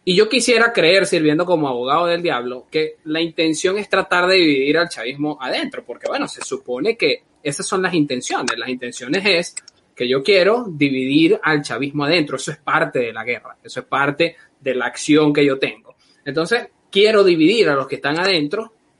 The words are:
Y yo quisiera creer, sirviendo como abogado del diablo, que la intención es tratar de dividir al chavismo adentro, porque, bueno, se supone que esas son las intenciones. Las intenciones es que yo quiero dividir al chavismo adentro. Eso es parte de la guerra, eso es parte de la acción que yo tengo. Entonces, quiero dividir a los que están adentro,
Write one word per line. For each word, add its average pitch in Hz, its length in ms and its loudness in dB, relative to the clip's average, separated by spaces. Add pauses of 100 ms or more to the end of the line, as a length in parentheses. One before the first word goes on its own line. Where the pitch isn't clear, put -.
Y 185 100 0
yo 214 140 4
quisiera 233 420 2
creer, 185 360 4
sirviendo 160 400 2
como 160 200 2
abogado 135 380 0
del 170 160 0
diablo, 123 480 -4
que 156 360 -4
la 160 160 -4
intención 165 580 -2
es 202 100 -10
tratar 180 380 0
de 190 80 4
dividir 147 420 4
al 170 100 2
chavismo 143 540 -6
adentro, 240 420 -6
porque, - 240 -10
bueno, 262 200 -4
se - 160 -14
supone 131 520 -4
que 151 280 -2 (180)
esas - 240 -6
son 190 160 -2
las 180 140 -2
intenciones. 135 600 -2
Las 117 140 -8
intenciones 127 560 -6
es 175 300 0 (400)
que 127 120 -4
yo 131 140 0
quiero 202 460 2
dividir 143 760 2
al 151 220 0
chavismo 139 420 -6
adentro. 147 300 0
Eso 156 160 -8
es 147 60 -14
parte 156 420 -2
de 117 140 -4
la 110 100 -10
guerra, 117 400 -8
eso 120 160 -14
es 117 80 -10
parte 143 480 -2 (240)
de 131 160 -4
la 120 100 -2
acción 151 480 2
que 147 100 4
yo 135 140 2
tengo. - 380 -8 (280)
Entonces, 170 440 -2 (240)
quiero 208 320 6
dividir 175 460 4
a 143 60 2
los 131 120 -2
que 135 80 -8
están 143 240 -2
adentro, 185 540 -2 (260)